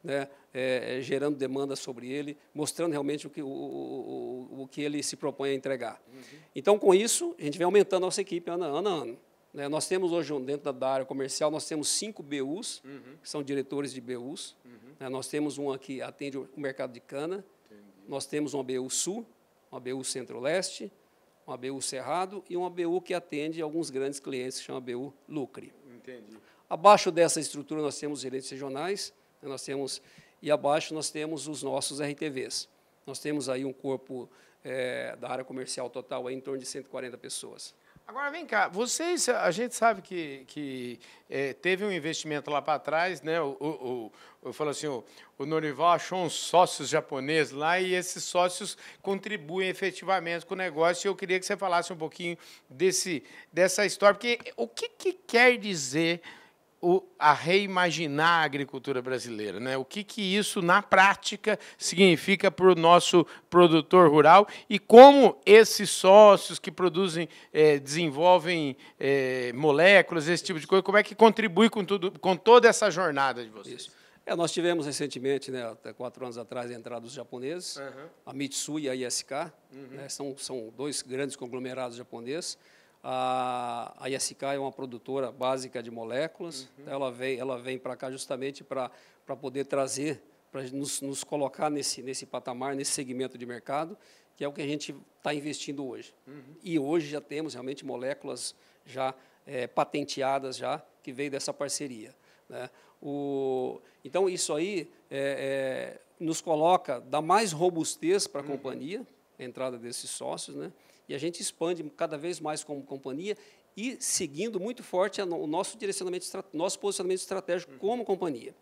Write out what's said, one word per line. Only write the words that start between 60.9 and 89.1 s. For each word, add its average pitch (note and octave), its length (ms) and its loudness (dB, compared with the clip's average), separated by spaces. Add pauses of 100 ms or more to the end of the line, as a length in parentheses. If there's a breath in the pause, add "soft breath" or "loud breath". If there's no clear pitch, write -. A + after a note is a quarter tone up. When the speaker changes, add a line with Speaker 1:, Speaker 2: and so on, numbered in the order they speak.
Speaker 2:
significa F#3 720 4
pro F#3 240 8
nosso E3+ 500 8 (240 loud breath)
produtor E3+ 640 8
rural D#3 380 10 (200 loud breath)
e G#3 120 -2
como B3+ 640 12
esses G#3 440 10
sócios F#3+ 680 10
que F3+ 140 -8
produzem, E3+ 560 0 (240 loud breath)
eh, D3+ 260 6
desenvolvem, D#3 1000 2 (220 loud breath)
eh, C3 560 0
moléculas, D#3 720 6
esse E3+ 160 0
tipo E3+ 160 -6
de C#3+ 80 -10
coisa, F#3+ 160 4
como G3 160 2
é G#3 60 6
que G3+ 100 -12
contribui G#3+ 560 6
com G3+ 140 -4
tudo, F#3+ 340 -4
com F#3 180 2
toda A#3 320 8
essa G#3+ 220 4
jornada C#3 540 -2
de A2 60 -16
vocês? G#2+ 320 -16
Speaker 1:
Isso. - 100 -18 (340 soft breath)
É, - 80 -2
nós E3+ 160 0
tivemos E3+ 340 0
recentemente, C3+ 680 -4
né, B2+ 180 -8
até A2 220 -16
quatro B2 320 -12
anos A#2+ 120 -12
atrás, A#2+ 320 -10
a B2 60 -12
entrada A#2 280 -12
dos A#2+ 100 -18
japoneses, C#3 640 -10
Speaker 2:
Aham. C#3 320 -16 (180)
Speaker 1:
a B2+ 60 -14
Mitsui C#3+ 500 -6
e C3+ 60 -4
a B2+ 80 -2
I B2+ 80 -6
S A#2 200 -6
K, D#3 280 -8 (200)
Speaker 2:
Uhum. C3+ 140 -20 (120)
Speaker 1:
né, C#3 100 -14
são, C3+ 280 -8
são A2+ 400 -10
dois C3 240 -6
grandes C3 360 -6
conglomerados B2+ 600 -10
japoneses. B2 640 -10 (460 soft breath)
A, B2+ 920 -4
a C3+ 100 -10
I C3+ 60 -2
S - 180 -6
K C#3 220 -6
é C#3 60 -4
uma C3+ 100 -6
produtora C3 640 -6
básica B2+ 500 -4
de A#2 80 -14
moléculas, C3 800 -8 (100)
Speaker 2:
Uhum. C#3 80 -20
Speaker 1:
ela C#3 240 -4
vem, B2+ 260 -6
ela B2+ 220 -6
vem B2+ 180 -8
pra B2+ 200 -10
cá C3 160 -10
justamente C3+ 500 -10
pra, C3 300 -8 (340 soft breath)